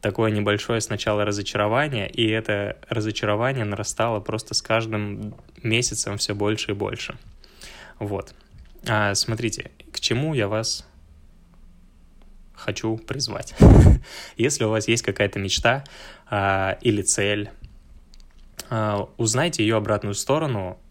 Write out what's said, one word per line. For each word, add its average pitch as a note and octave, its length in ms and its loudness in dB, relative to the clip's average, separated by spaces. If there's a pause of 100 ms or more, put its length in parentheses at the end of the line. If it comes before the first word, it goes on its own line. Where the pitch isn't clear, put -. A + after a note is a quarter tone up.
такое G#2+ 240 2
небольшое G#2 520 0
сначала G#2 440 0
разочарование, G#2 800 0
и A2+ 200 0
это G#2+ 500 -2 (120)
разочарование A2 760 -2
нарастало G#2+ 540 -2
просто A2 340 -6
с - 80 0
каждым G#2+ 720 -2 (300)
месяцем A2 540 -2
все - 180 -2
больше G#2 360 -2
и - 40 -2
больше. - 420 -6 (800)
Вот. G2+ 380 -6 (520)
А, G#2 280 2
смотрите, A2+ 560 -4 (200)
к - 80 -10
чему C#3+ 360 0
я G#2+ 120 0
вас A2 380 -4 (1700)
хочу A2+ 440 -4
призвать. - 580 -8 (400)
<laughs> - 420 -10
Если B2 260 2
у G#2+ 60 2
вас A2 180 0
есть A2+ 140 2
какая-то G2+ 380 -2
мечта, A#2+ 440 0 (460)
а, G2 520 0
или G#2 200 2
цель, G#2 480 0 (1200)
а, G#2+ 480 -2
узнайте A#2+ 460 0
ее A2 140 4
обратную G#2 360 0
сторону A2+ 640 -2 (140)